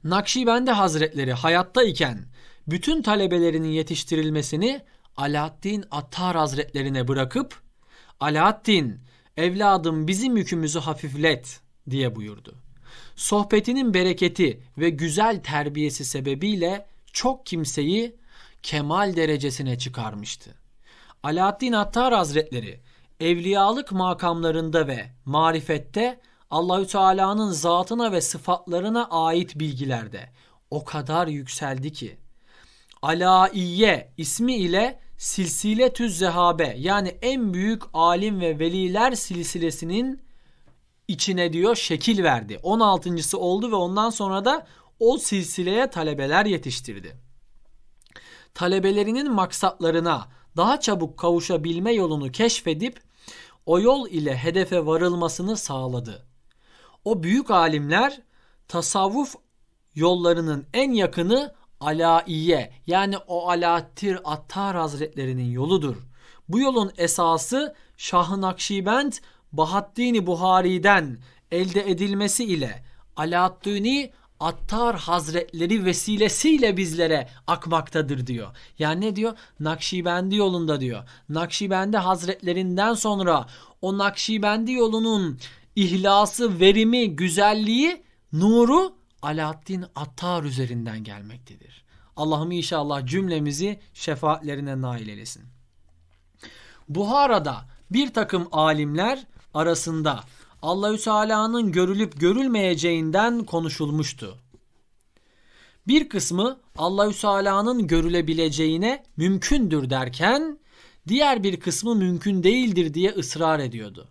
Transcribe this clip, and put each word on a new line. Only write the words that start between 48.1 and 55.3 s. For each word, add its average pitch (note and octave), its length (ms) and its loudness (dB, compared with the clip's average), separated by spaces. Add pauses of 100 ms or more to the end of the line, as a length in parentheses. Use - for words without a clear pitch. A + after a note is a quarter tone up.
Talebelerinin G3+ 800 0
maksatlarına E3+ 960 0 (300)
daha A#3 220 2
çabuk F3+ 380 -2
kavuşabilme E3+ 760 0
yolunu D#3 380 -2
keşfedip A3 680 -2 (680)
o E3+ 140 4
yol B3 280 4
ile D3+ 300 -2
hedefe E3+ 480 0
varılmasını F3 720 0